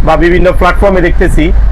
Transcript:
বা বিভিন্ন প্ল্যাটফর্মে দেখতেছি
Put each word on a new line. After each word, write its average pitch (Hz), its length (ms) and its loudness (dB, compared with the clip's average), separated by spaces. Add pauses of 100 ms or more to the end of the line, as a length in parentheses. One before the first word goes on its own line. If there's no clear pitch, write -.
বা 160 120 -2
বিভিন্ন 175 360 0
প্ল্যাটফর্মে 185 480 0
দেখতেছি 165 520 0 (200)